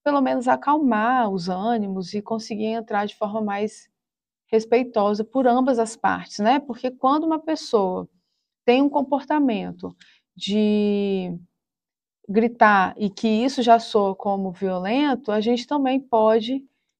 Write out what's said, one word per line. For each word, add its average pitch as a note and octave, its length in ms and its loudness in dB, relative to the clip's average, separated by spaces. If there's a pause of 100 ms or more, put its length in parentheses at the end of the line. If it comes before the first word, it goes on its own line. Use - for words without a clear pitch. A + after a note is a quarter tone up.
pelo C#4+ 160 2
menos, C4 260 -2
acalmar B3 840 2
os F#3+ 180 -4
ânimos F#3+ 680 -4
e G#3 80 -4
conseguir A3 440 -8
entrar A3 400 -4
de G#3 100 -12
forma G#3+ 260 -4
mais G#3 480 -6 (560)
respeitosa A3 800 0
por C4 220 0
ambas B3+ 340 2
as A3+ 160 -4
partes, F3+ 420 -4
né? A#3+ 220 2
Porque B3+ 300 -8
quando C#4 340 0
uma D#4+ 160 0
pessoa G3 680 -2 (560)
tem B3 160 4
um C#4+ 80 4
comportamento C4 1080 -2 (420)
de G3+ 1000 0 (920)
gritar G#3 680 4
e G#3 140 -2
que A3+ 180 -4
isso A#3+ 340 0
já A#3 160 6
soa G3+ 360 0
como G3 360 -4
violento, G#3 800 -2
a G#3+ 100 0
gente A#3+ 260 -2
também C4+ 340 0
pode, A#3 640 0 (360)